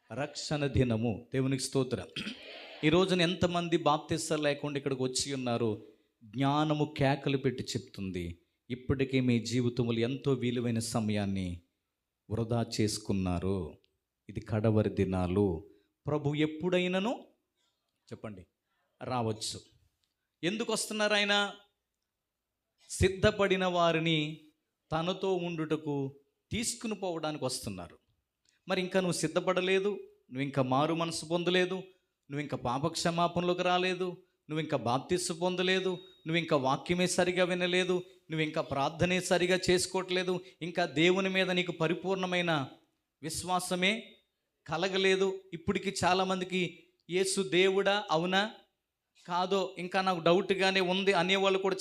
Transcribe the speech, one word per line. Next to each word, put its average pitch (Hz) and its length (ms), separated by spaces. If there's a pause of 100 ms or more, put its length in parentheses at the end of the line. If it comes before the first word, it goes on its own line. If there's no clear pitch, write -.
(140)
"రక్షణ 147 520
దినము." 117 640
దేవునికి 131 300
స్తోత్రం. 120 440 (760)
ఈ 156 40
రోజున 180 320
ఎంతమంది 175 560
బాప్తిస్తం 151 680
లేకుండా 143 360
ఇక్కడికి 135 240
వచ్చి 127 320
ఉన్నారు? 117 520 (380)
జ్ఞానము 147 760
కేకలు 139 380
పెట్టి 135 280
చెప్తుంది, 90 760 (320)
ఇప్పటికే 135 500
మీ 123 200
జీవితములు 120 580
ఎంతో 135 340
విలువైన 120 460
సమయాన్ని 101 840 (680)
వృధా 113 360 (140)
చేసుకున్నారు. 95 1000 (500)
ఇది 107 120
కడవరి 107 500
దినాలు. 92 800 (360)
ప్రభు 147 280
ఎప్పుడైనను, 180 880 (800)
చెప్పండి, 101 420 (560)
రావచ్చు. 117 580 (840)
ఎందుకు 220 280
వస్తున్నారు 214 420
ఆయన? 202 400 (1300)
సిద్ధపడిన 190 800
వారిని 160 720 (520)
తనతో 185 420
ఉండుటకు 156 840 (300)
తీసుకుని 220 440
పోవడానికి 160 500
వస్తున్నారు. 98 540 (720)
మరి 185 120
ఇంకా 185 200
నువ్వు 180 120
సిద్ధపడలేదు, 185 760 (420)
నువ్వు 127 100
ఇంకా 139 220
మారు 135 320
మనసు 165 320
పొందలేదు, 175 480 (560)
నువ్వు 143 100
ఇంకా 139 160
పాపక్షమాపణలోకి 170 1040
రాలేదు, 180 420 (460)
నువ్వు 156 100
ఇంకా 151 160
బాప్తిస్మ 135 580
పొందలేదు, 185 540 (380)
నువ్వు 160 100
ఇంకా 165 200
వాక్యమే 143 500
సరిగా 180 380
వినలేదు, 180 500 (360)
నువ్వు 156 100
ఇంకా 156 200
ప్రార్థనే 160 600
సరిగా 180 400 (100)
చేసుకోవట్లేదు, 180 720 (220)
ఇంకా 175 220
దేవుని 175 440
మీద 190 220
నీకు 180 220
పరిపూర్ణమైన 175 960 (540)
విశ్వాసమే 180 920 (500)
కలగలేదు. 190 760 (100)
ఇప్పటికి 185 420 (100)
చాలామందికి 185 800 (280)
"యేసు 190 320
దేవుడా? 190 680
అవునా? 185 400 (800)
కాదో? 185 500
ఇంకా 180 220
నాకు 185 200
డౌట్గానే 190 600
ఉంది" 190 320
అనేవాళ్ళు 190 460
కూడా 190 220